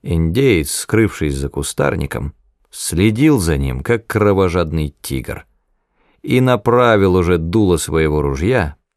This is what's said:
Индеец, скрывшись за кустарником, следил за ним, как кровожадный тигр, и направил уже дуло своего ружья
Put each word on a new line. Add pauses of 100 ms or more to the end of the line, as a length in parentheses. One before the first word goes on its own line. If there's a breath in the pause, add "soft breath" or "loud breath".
Индеец,
скрывшись
за
кустарником, (360)
следил
за
ним,
как
кровожадный
тигр, (760)
и
направил
уже
дуло
своего
ружья (200)